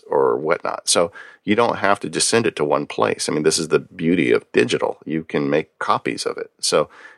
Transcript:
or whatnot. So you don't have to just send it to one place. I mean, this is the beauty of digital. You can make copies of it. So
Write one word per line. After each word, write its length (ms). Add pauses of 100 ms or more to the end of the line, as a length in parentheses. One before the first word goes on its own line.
or 300
whatnot. 500
So 240 (320)
you 100
don't 240
have 220
to 100
just 200
send 180
it 80
to 100
one 220
place. 400
I 60
mean, 100
this 160
is 80
the 120
beauty 520
of 220
digital. 520
You 200
can 240
make 280
copies 480
of 120
it. 120 (100)
So 300 (280)